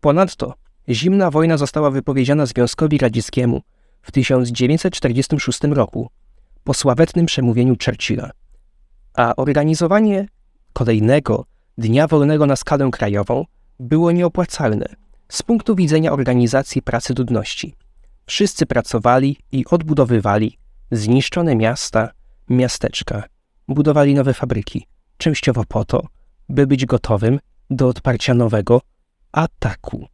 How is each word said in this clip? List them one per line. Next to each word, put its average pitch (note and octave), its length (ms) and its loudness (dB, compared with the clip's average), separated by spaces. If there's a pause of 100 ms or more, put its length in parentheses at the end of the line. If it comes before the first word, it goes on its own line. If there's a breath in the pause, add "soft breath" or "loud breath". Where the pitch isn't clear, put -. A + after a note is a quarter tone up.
Ponadto D#3+ 540 0 (340)
zimna F3 420 2
wojna D#3+ 260 2
została C#3+ 340 0
wypowiedziana C3+ 560 0
Związkowi C3+ 520 0
Radzieckiemu B2 640 0 (400)
w - 100 -20
tysiąc B2+ 360 2
dziewięćset C3 460 0
czterdziestym C#3 460 0
szóstym - 320 -2
roku A#2 380 -2 (540)
po C#3 100 -2
sławetnym D#3+ 520 2
przemówieniu B2 580 2
Churchilla, - 460 -4 (840)
a A#2+ 220 2
organizowanie E3+ 920 2 (440)
kolejnego A#2 720 2 (340)
Dnia A#2 280 2
Wolnego D3 400 2
na C#3 100 2
skalę C#3 360 -2
krajową G#2 520 -2 (360)
było D#3 320 0
nieopłacalne E3 760 -2 (420)
z - 140 -10
punktu A3+ 320 0
widzenia D#3+ 380 2
organizacji B2+ 720 0
pracy A#2+ 360 -4
ludności. A#2 560 -4 (520)
Wszyscy - 400 0
pracowali B2+ 680 0 (160)
i C3 140 -4
odbudowywali A#2+ 920 0 (320)
zniszczone B2+ 680 0
miasta, A2+ 540 -2 (380)
miasteczka, A#2+ 760 -2 (460)
budowali C#3+ 460 2
nowe C3+ 200 2
fabryki, - 520 -6 (300)
częściowo B2+ 480 -2
po G#2+ 200 -4
to, - 220 -4 (420)
by C#3 180 2
być C3 200 0
gotowym A#2 540 0 (300)
do C3 180 0
odparcia B2+ 460 -2
nowego A#2 460 2 (520)
ataku. - 800 -6